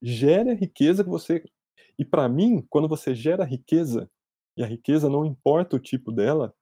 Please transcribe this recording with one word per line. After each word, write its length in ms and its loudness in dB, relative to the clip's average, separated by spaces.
Gere 500 2
a 40 0
riqueza 480 0
que 60 -4
você, 340 -4
e 60 -4
pra 240 0
mim, 420 2
quando 180 0
você 280 -4
gera 300 -2
riqueza, 640 -2
e 60 -4
a 40 -6
riqueza 420 -2
não 160 -2
importa 500 0
o 40 0
tipo 320 -8
dela, 500 -2